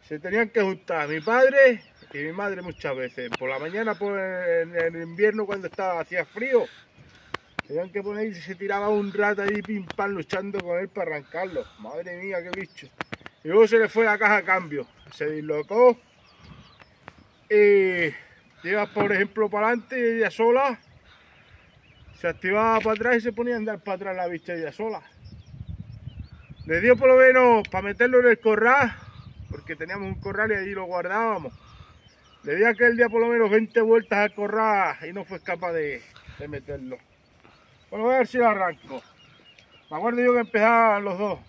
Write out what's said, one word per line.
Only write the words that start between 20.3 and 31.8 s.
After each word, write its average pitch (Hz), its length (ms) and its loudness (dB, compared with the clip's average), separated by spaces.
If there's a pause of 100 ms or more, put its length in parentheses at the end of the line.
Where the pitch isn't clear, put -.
se 175 80 -4
activaba 214 520 0
para 220 160 0
atrás 233 220 0
y 226 40 0
se 226 120 -6
ponía 240 220 -4
a - 20 -4
andar 214 220 -6
para 190 160 -6
atrás 185 200 -8
la 180 120 -4
bicha 175 260 -8
ella 160 180 -8
sola. 214 300 -8 (1600)
Le 160 140 0
dio 240 160 6
por 262 140 4
lo 254 80 8
menos 254 500 6
para 190 140 -4
meterlo 240 400 4
en 247 60 6
el 233 120 4
corral, 226 560 2 (540)
porque - 260 -12
teníamos 190 320 -10
un 190 140 -10
corral 202 300 -2
y 208 40 0
allí 196 160 -6
lo 190 140 -8
guardábamos. 180 680 -4 (880)